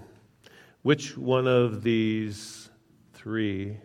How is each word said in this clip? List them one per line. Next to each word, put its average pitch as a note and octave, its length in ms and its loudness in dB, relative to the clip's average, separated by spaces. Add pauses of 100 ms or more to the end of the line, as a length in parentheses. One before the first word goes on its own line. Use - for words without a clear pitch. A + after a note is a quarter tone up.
(800)
"Which - 360 0
one B2+ 280 2
of B2 380 4
these A2 840 -2 (420)
three, G#2 720 -4